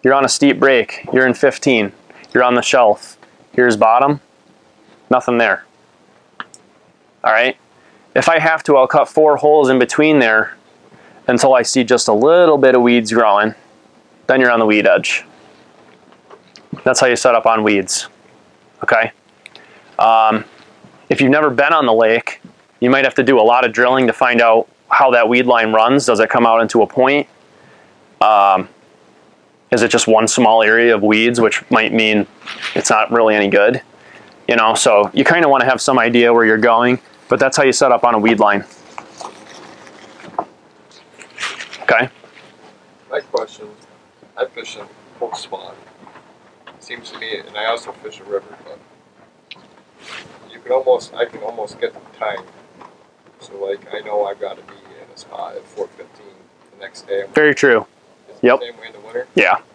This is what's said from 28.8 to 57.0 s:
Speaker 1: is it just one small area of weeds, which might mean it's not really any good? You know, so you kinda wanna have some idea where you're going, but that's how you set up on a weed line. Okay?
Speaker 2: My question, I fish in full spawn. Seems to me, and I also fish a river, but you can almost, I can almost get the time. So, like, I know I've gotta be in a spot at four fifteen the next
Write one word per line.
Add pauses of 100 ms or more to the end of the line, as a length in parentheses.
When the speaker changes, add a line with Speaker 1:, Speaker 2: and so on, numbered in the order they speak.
Speaker 1:
is
it
just
one
small
area
of
weeds,
which
might
mean (480)
it's
not
really
any
good? (640)
You
know,
so
you
kinda
wanna
have
some
idea
where
you're
going, (280)
but
that's
how
you
set
up
on
a
weed
line. (3250)
Okay? (1000)
Speaker 2:
My
question, (680)
I
fish
in (320)
full
spawn. (1080)
Seems
to
me,
and
I
also
fish
a
river,
but (1700)
you
can
almost,
I
can
almost
get
the
time. (1000)
So, (100)
like, (120)
I
know
I've
gotta
be
in
a
spot
at
four
fifteen (500)
the
next